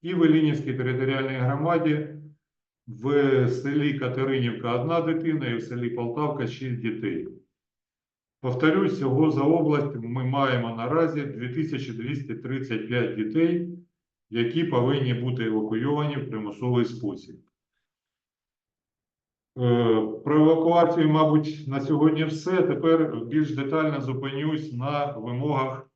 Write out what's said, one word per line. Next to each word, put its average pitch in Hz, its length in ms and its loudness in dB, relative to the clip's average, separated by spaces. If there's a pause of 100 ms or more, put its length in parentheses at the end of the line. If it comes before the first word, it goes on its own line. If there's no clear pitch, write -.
І 175 120 -4
в 170 120 4
Іллінівській 151 480 4
територіальній 131 640 -2
громаді 151 720 0 (800)
в 131 600 2
селі 143 520 0
Катеринівка 123 800 -2
одна 165 200 0
дитина 160 460 -2
і 117 80 -2
в 113 60 -4
селі 120 280 -4
Полтавка 120 580 -4
шість 123 340 -6
дітей. 104 460 -4 (1160)
Повторюсь, 151 500 2
всього 139 380 2
за 131 100 0
область 151 540 2
ми 120 280 -6
маємо 127 520 0
наразі 151 460 0
дві 123 280 -8
тисячі 131 440 -6
двісті 127 420 -8
тридцять 120 520 -6
п'ять 117 280 -2
дітей, 165 540 0 (600)
які 117 340 0
повинні 127 500 2
бути 120 320 -2
евакуйовані 120 680 0
в 123 140 -6
примусовий 110 560 0
спосіб. - 500 -8 (2250)
Е, 120 440 4 (240)
про 151 160 4
евакуацію, 165 680 6
мабуть, 151 580 2
на 135 140 -4
сьогодні 156 440 2
все. 185 360 -2
Тепер 156 640 2
більш 143 300 0
детально 143 460 -2
зупинюсь 135 720 -4
на 143 320 -4 (120)
вимогах 131 800 -4